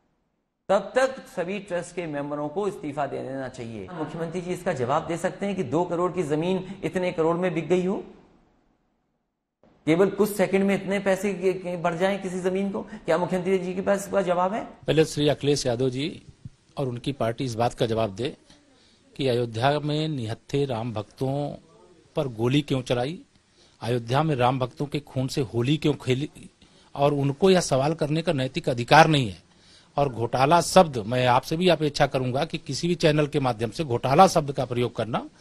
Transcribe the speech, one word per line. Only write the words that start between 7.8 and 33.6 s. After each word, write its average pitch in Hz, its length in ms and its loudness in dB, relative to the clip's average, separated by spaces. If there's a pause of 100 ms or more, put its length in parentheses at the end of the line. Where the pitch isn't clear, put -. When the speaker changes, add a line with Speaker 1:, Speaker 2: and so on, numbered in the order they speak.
Speaker 1:
हो, 196 100 0 (1900)
केवल 170 240 6
कुछ 202 260 0
second 196 280 2
में 196 100 4
इतने 190 240 -2
पैसे 196 360 0
के, 185 180 0
के 180 240 -6
बढ़ 170 180 0
जाएं 190 280 0
किसी 185 180 -6
जमीन 190 300 -2
को, 214 120 -6
क्या - 360 -2
मुख्यमंत्री 185 400 0
जी 180 160 -6
के 190 60 -6
पास 196 240 0
इसका 190 180 0
जवाब 180 300 0
है? 233 120 -6
Speaker 2:
पहले 151 400 2
श्री 147 240 0
अखिलेश 139 380 2
यादव 127 220 0
जी 135 340 -6 (540)
और 139 120 -4
उनकी 123 240 -6
पार्टी 120 320 -2
इस 120 100 -4
बात 117 200 0
का 131 120 0
जवाब 110 280 0
दे 120 220 -6 (800)
कि 135 120 -2
अयोध्या 123 520 0
में 151 280 -2
निहत्थे 139 560 -4
राम 120 280 -4
भक्तों 135 640 -4 (600)
पर 147 120 -2
गोली 123 340 2
क्यों 131 200 -2
चलाई, 131 380 -2 (600)
अयोध्या 120 420 0
में 160 120 2
राम 123 240 2
भक्तों 127 280 -4
के 143 140 -6
खून 131 280 -4
से - 120 -4
होली 120 360 0
क्यों 147 180 2
खेली, 131 360 -2 (640)
और 143 200 2
उनको 139 360 2
यह 180 100 6
सवाल 147 340 0
करने 156 280 -2
का 175 100 0
नैतिक 131 360 -4
अधिकार 143 380 8
नहीं 139 240 2
है। - 120 -14 (540)
और 143 120 2
घोटाला 131 520 4
शब्द, 160 380 6
मैं 123 280 0
आपसे 131 300 2
भी 180 120 2
अपेक्षा 151 380 2
करूंगा 131 380 -2
कि 160 140 -8
किसी 143 300 -6
भी 175 60 0
चैनल 151 320 4
के 143 140 -2
माध्यम 113 300 -2